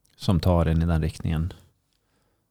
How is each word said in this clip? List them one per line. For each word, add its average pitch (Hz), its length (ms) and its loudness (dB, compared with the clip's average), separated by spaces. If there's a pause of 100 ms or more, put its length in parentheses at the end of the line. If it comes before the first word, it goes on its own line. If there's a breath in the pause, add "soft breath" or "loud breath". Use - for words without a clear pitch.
(160)
som 90 240 0
tar 85 260 2
en 82 160 2
i 85 40 0
den 82 160 0
riktningen 80 500 -4 (1000)